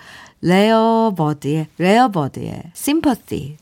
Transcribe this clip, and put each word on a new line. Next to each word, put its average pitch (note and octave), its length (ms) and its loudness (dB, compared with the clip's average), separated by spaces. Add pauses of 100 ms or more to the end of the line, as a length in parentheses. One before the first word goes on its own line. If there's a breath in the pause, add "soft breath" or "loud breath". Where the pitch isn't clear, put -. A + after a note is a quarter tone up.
(420 loud breath)
레어버드의, F#3 1300 0 (100)
레어버드의 F3+ 840 0 (140)
Sympathy C4 840 -2